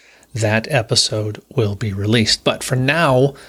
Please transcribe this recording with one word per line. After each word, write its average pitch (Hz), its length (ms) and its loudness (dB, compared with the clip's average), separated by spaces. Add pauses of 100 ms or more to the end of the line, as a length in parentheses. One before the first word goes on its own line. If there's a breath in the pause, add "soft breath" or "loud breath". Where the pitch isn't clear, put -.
(340 soft breath)
that 110 360 0
episode 110 720 -2 (140)
will 104 180 0
be 98 200 -6
released. 104 500 0
But 110 180 0
for - 140 -2
now, 139 560 2 (160 loud breath)